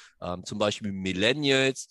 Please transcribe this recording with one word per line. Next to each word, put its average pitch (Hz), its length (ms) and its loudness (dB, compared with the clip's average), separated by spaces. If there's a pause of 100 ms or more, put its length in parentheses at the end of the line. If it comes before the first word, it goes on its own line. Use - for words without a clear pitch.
(220)
ähm, 90 240 -6
zum 104 140 -8
Beispiel 104 320 0
Millennials, 131 1000 2